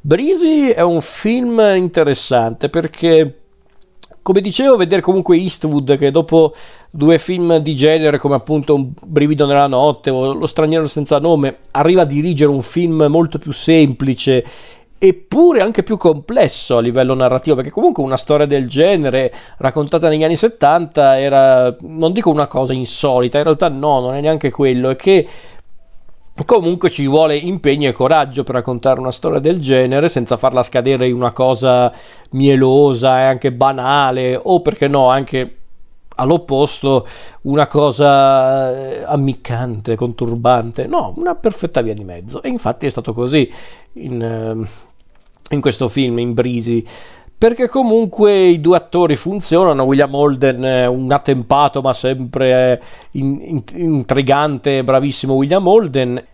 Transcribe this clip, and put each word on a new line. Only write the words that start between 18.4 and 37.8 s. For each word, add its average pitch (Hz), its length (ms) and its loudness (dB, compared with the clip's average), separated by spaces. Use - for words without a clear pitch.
del 135 220 -2
genere 135 640 0
raccontata 151 500 -2
negli 156 140 2
anni 160 140 0
settanta 151 840 2
era, 135 600 4
non 160 320 -2
dico 196 180 0
una 147 160 0
cosa 131 260 -4
insolita, 127 680 -2
in 147 60 0
realtà 147 240 2
no, 135 320 0
non 127 140 -4
è 139 60 -6
neanche 147 300 -2
quello, 131 400 0
è 131 60 -4
che 190 300 2
comunque 175 440 0
ci 143 160 -4
vuole 151 300 2
impegno 147 520 0
e 123 40 0
coraggio 135 520 0
per 127 100 -8
raccontare 127 440 -2
una 127 140 -6
storia 156 280 -2
del 165 200 0
genere 131 480 2
senza 123 280 -2
farla 127 260 0
scadere 127 440 0
in 123 80 0
una 123 180 -2
cosa 123 600 0
mielosa 135 880 4
e 131 40 2
anche 131 280 0
banale, 131 880 0
o 180 200 2
perché 147 280 -2
no, 135 200 4
anche 131 480 -2
all'opposto 139 880 0
una 143 240 0
cosa, 135 1120 2